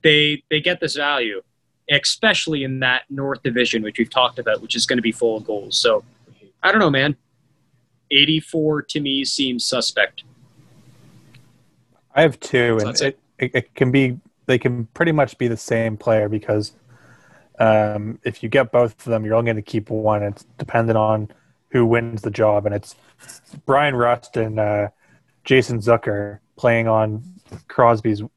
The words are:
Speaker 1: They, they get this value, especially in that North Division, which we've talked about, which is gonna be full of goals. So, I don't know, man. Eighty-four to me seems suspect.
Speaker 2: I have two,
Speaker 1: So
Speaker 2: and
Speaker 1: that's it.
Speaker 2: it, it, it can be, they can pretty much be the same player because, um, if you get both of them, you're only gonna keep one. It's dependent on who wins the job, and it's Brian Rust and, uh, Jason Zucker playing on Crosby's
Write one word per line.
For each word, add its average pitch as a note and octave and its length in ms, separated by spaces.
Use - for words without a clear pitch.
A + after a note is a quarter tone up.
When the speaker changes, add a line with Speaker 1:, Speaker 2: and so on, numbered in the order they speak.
Speaker 1:
They, D3+ 480
they D3+ 100
get F3 200
this D3 160
value, C3 460
especially D#3 720
in C3 180
that B2+ 300
North C#3 320
Division, A#2 400
which G#2+ 160
we've A2+ 120
talked B2+ 280
about, A2 220
which - 160
is A#2 80
gonna B2 180
be A2 100
full A2+ 260
of G#2 80
goals. G2+ 320
So, A2 260
I F#3 100
don't G#3+ 80
know, E3+ 100
man. C#3 260
Eighty-four D3+ 720
to - 180
me C#3 240
seems B2+ 400
suspect. - 600
Speaker 2:
I C#3+ 80
have D#3 180
two, A#2+ 380
Speaker 1:
So - 0
Speaker 2:
and G#2+ 100
Speaker 1:
that's - 120
it. C#3 180
Speaker 2:
it, C3 60
it, B2 100
it B2 200
can B2+ 180
be, C3 260
they B2+ 120
can A#2+ 280
pretty E3+ 260
much C#3+ 260
be B2 80
the A#2 100
same A2+ 400
player G#2+ 320
because, G#2+ 440
um, G#2+ 640
if A2 180
you A2+ 60
get B2+ 240
both A#2+ 200
of - 120
them, A2+ 200
you're G#2+ 100
only A#2 160
gonna G#2+ 120
keep G#2+ 280
one. G#2+ 320
It's G#2 220
dependent A2+ 400
on G#2+ 340
who A#2+ 160
wins A#2 360
the A2 80
job, G#2 360
and G2+ 80
it's - 220
Brian C#3+ 280
Rust A#2+ 420
and, A2 220
uh, G#2 300
Jason B2 340
Zucker G#2 600
playing A#2 320
on A2 340
Crosby's A2+ 540